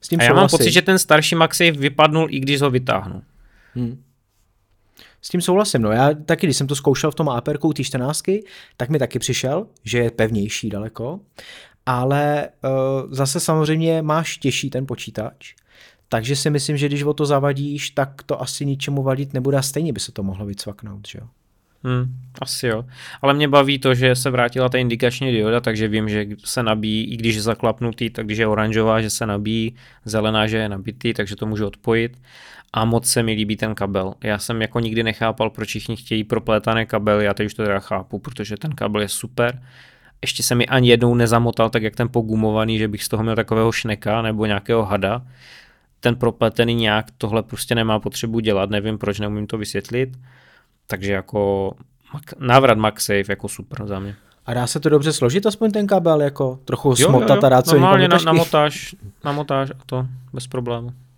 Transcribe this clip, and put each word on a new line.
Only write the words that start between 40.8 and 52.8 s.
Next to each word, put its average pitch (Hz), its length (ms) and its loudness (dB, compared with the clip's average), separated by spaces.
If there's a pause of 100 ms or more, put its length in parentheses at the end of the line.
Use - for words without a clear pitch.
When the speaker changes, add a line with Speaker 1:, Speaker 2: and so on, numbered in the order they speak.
Speaker 2:
jednou 120 240 6
nezamotal 117 560 2
tak, 113 120 0
jak 107 140 -4
ten 120 120 -2
pogumovaný, 110 720 0
že 110 100 0
bych 104 160 -6
z - 40 -8
toho 107 140 -2
měl 113 140 -2
takového 113 360 0
šneka 107 500 -2
nebo 110 240 -2
nějakého 107 380 0
hada. 101 380 -2 (800)
Ten 117 160 0
propletený 117 580 0
nějak 110 320 0 (120)
tohle 110 240 -2
prostě - 320 -6
nemá 113 240 0
potřebu 113 420 -4
dělat, 101 300 0
nevím 104 280 -4
proč, 101 220 -4
neumím 104 260 -4
to 110 120 -6
vysvětlit. 120 600 -6 (680)
Takže 98 260 -6
jako 98 600 -2 (420)
Mac-, - 240 -14
návrat 123 400 6
MagSafe 107 500 0